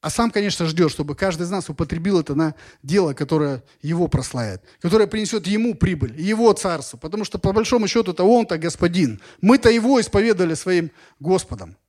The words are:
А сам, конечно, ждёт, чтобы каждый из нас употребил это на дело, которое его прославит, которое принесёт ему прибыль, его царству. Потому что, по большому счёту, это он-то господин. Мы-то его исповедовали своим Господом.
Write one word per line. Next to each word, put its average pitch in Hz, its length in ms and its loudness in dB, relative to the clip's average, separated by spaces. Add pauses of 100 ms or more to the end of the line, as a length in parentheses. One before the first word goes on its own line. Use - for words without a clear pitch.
А 156 100 -6
сам, 233 200 0
конечно, 202 360 -2
ждёт, 160 240 2
чтобы 147 240 -6
каждый 175 280 -4
из 175 80 -6
нас 190 180 -6
употребил 165 500 -2
это 147 160 -2
на 156 200 0 (280)
дело, 160 300 0
которое 143 500 -2 (200)
его 165 260 -2
прославит, 120 540 -4 (180)
которое 202 260 2
принесёт 214 400 -4
ему 214 280 0
прибыль, 151 460 -2
его 214 320 4
царству. 156 460 -4
Потому 196 260 -6
что, 185 140 -8
по 190 140 0
большому 220 340 2
счёту, 185 260 0
это 180 120 0
он-то 214 340 4
господин. 165 600 -2 (200)
Мы-то 240 300 6
его 233 300 4
исповедовали 196 540 0
своим 170 360 -2 (300)
Господом. 123 560 -4 (120)